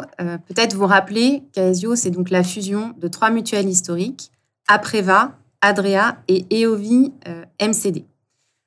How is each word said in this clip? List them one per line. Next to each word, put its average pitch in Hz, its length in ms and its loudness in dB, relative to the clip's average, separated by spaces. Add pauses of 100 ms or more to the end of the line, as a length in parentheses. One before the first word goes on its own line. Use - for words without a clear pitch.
(200)
euh, 170 180 -6 (100)
peut-être 196 260 -2
vous 196 120 0
rappeler 208 560 2 (100)
qu'Aesio, 185 420 0
c'est 196 160 -2
donc 180 200 -4
la 180 120 2
fusion 208 560 -4
de 170 100 -8
trois 220 220 0
mutuelles 214 380 -2
historiques, 180 640 -4 (360)
Apreva, 208 720 2 (220)
Adrea 202 560 2 (120)
et 185 220 2
EOVI, 226 640 2 (160)
euh, 170 160 -14 (140)
M 214 160 0
C 208 160 0
D. - 140 -8 (640)